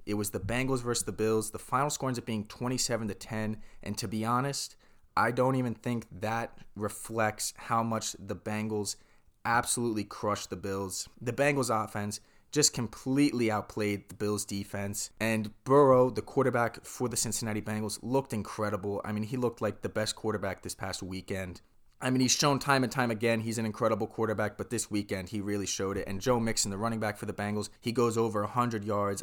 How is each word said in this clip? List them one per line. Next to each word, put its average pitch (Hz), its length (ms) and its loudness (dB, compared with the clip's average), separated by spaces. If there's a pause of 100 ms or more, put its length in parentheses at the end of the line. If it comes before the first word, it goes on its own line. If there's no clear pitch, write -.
It 104 80 -2
was 104 160 -2
the 101 100 -4
Bengals 123 420 0
versus 120 220 0
the 107 80 -4
Bills. 107 380 2
The - 80 -8
final 139 320 0
score 131 180 -4
ends 120 100 -2
up 117 60 -6
being 107 220 -4
twenty-seven 120 600 -2
to 98 60 -4
ten. 110 440 -4 (240)
And 104 160 -6
to 113 100 -4
be 110 160 -2
honest, 127 520 0 (380)
I 110 180 6
don't 127 240 4
even 123 180 0
think 120 360 -2
that 110 460 -4 (180)
reflects 107 840 -2
how 117 260 0
much 113 360 -2
the 101 180 -8
Bengals 107 600 -2 (480)
absolutely 117 600 2
crushed - 460 -2
the 95 60 -6
Bills. 98 520 -4 (120)
The 120 120 -2
Bengals 135 380 2
offense 104 500 -2 (300)
just 147 220 4
completely 131 800 2
outplayed 104 580 -2
the - 60 -16
Bills 104 300 0
defense. 101 640 -4 (100)
And 110 320 0 (120)
Burrow, 131 460 8
the 139 120 -4
quarterback 123 640 0
for - 240 -4
the 117 80 -8
Cincinnati 107 440 -2
Bengals, 107 420 -4
looked 131 300 0
incredible. 104 720 -2
I 110 80 -6
mean, 107 100 -2
he 110 140 -6
looked 120 260 0
like 104 200 -2
the 107 60 -2
best 107 280 -2
quarterback 98 460 -4
this - 120 -8
past 95 280 -6
weekend. 95 580 -6 (400)
I 131 100 0
mean, 131 100 4
he's 127 140 4
shown 143 240 4
time 135 260 4
and 110 80 0
time 123 180 0
again 113 300 2
he's 113 180 -2
an 113 80 0
incredible 110 400 2
quarterback, 107 500 -2
but - 140 -8
this 113 200 -2
weekend 98 380 -2
he 104 120 -4
really 101 260 -2
showed 98 320 -2
it. - 80 -4
And 101 140 -4
Joe 123 200 4
Mixon, 110 300 2
the 95 80 -4
running 113 220 0
back 107 180 -2
for 104 80 -8
the 101 60 -4
Bengals, 104 380 -2 (100)
he 120 120 0
goes 117 240 4
over 107 260 4
a 104 40 0
hundred 113 380 0
yards. 101 380 0